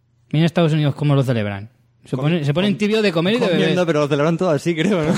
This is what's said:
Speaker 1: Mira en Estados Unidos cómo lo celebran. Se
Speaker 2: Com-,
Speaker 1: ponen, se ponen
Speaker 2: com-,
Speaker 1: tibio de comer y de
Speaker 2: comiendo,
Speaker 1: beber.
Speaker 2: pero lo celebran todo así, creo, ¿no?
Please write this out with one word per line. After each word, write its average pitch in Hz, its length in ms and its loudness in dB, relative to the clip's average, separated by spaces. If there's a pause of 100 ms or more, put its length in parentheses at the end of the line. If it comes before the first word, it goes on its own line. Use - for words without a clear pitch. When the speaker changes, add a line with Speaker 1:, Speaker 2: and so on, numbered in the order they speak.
(320)
Speaker 1:
Mira 151 100 2
en 170 40 4
Estados 165 260 0
Unidos 151 240 0
cómo 147 200 0
lo 139 80 4
celebran. 107 460 -4 (360)
Se - 100 -8
Speaker 2:
Com-, 139 100 -4
Speaker 1:
ponen, 156 200 0
se 143 80 0
ponen 190 200 0
Speaker 2:
com-, 151 40 -8
Speaker 1:
tibio 208 240 0
de 208 100 2
comer 170 220 0
y 247 60 0
de 233 100 0
Speaker 2:
comiendo, - 160 2 (160)
Speaker 1:
beber. 180 60 0
Speaker 2:
pero 156 140 2
lo 147 60 0
celebran 151 300 0
todo 180 140 0
así, 160 240 -2
creo, 165 280 0
¿no? 160 140 0